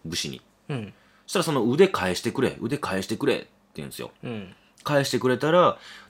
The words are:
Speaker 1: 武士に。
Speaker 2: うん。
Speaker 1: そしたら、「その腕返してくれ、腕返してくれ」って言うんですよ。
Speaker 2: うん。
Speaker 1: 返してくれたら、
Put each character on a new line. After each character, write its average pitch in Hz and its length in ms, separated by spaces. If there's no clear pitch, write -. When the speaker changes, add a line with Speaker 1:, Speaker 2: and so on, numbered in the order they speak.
Speaker 1:
武 160 120
士 - 140
に。 64 100
Speaker 2:
う 151 60
ん。 107 200
Speaker 1:
そ - 40
し - 40
た 196 60
ら、 - 40
「そ 165 80
の 120 180
腕 160 180
返 92 260
し - 80
て 110 100
く - 80
れ、 120 200
腕 135 180
返 95 240
し - 60
て 110 80
く 139 100
れ」 123 100
っ - 40
て - 80
言 76 100
う 67 40
ん - 20
で - 60
す - 40
よ。 60 100
Speaker 2:
う 135 40
ん。 104 260
Speaker 1:
返 143 200
し 139 60
て 127 80
く 127 100
れ 127 100
た 147 120
ら、 170 260